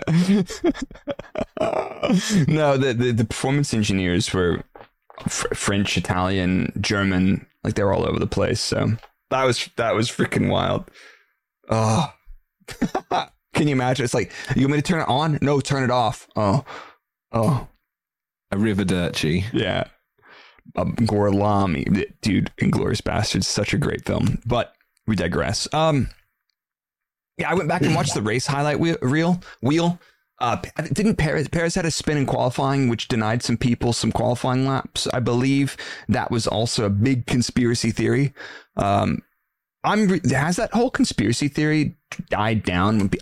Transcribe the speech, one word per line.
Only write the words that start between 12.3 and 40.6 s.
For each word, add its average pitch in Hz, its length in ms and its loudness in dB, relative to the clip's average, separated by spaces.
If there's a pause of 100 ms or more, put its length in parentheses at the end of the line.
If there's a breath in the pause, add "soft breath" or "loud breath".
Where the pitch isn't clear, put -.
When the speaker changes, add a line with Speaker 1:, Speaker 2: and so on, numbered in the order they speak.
Speaker 1:
<laughs> - 480 -4 (260)
Can 151 120 2
you 147 60 2
imagine? 127 320 0
It's 120 100 -2
like, 117 160 0 (240 loud breath)
"You 127 80 2
want 139 100 2
me 151 60 2
to 143 40 0
turn 170 180 0
it - 80 -4
on?" 147 320 0
"No, 143 200 2
turn 135 220 -2
it 120 80 0
off." 120 460 0
"Oh, 101 280 2 (680 loud breath)
oh." 120 340 0 (840)
Speaker 2:
Arrivederci. 95 1000 0
Speaker 1:
Yeah. 92 320 -2 (920 loud breath)
Um, 90 200 -2
Gorlami, 101 1120 2 (140)
dude, 98 400 0
Inglourious - 420 0
Basterds, - 420 -2
such - 300 -2
a 92 40 0
great - 260 -2
film. - 420 0
But 113 280 -2 (320)
we 110 100 0
digress. 87 580 -2
Um, 156 360 2 (1300)
yeah, 156 120 -2
I 165 40 0
went 165 140 0
back 165 140 0
and 151 120 2
watched - 200 0
the 120 80 -2
race 113 240 0
highlight 143 320 0
wheel, 165 240 2
reel, 165 380 2 (200 loud breath)
wheel. 165 380 2 (400 soft breath)
Uh, 117 180 0
P-, - 140 -10 (220)
didn't 202 240 2
Perez, 151 320 0
Perez 170 260 0
had 185 120 -2
a 160 40 0
spin 151 280 -2
in 135 80 2
qualifying, 135 600 0
which 117 200 -2
denied 110 340 0
some 120 140 -2
people 120 360 2
some 113 200 -2
qualifying 123 540 0
laps. - 460 -4
I 127 80 -2
believe 135 560 2 (320 loud breath)
that - 220 0
was 117 160 0
also 117 380 -2
a 101 60 2
big 120 360 2
conspiracy 120 640 0
theory. 117 440 0 (420 loud breath)
Um, 101 460 0 (600)
I'm 202 240 2
re-, 202 120 2 (120)
has 147 240 0
that 226 180 -4